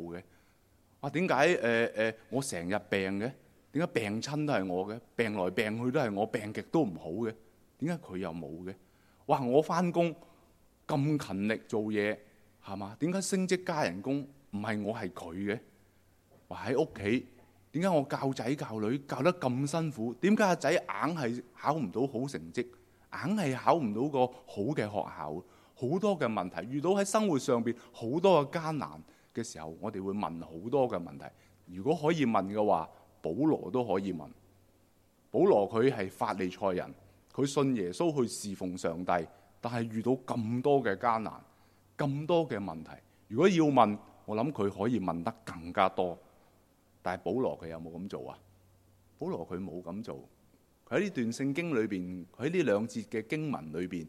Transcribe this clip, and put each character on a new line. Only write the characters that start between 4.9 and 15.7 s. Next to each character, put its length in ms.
病 200
來 140
病 360
去 60
都 80
係 140
我， 140
病 260
極 100
都 180
唔 180
好 100
嘅？ 60
點 180
解 100
佢 100
又 140
冇 180
嘅？ 100
哇！ 140
我 200
返 300
工 220
咁 420
勤 220
力 180
做 160
嘢， 340
係 120
嘛？ 240
點 140
解 80
升 260
職 160
加 200
人 180
工 180
唔 60
係 260
我 100
係 180
佢 220
嘅？ 260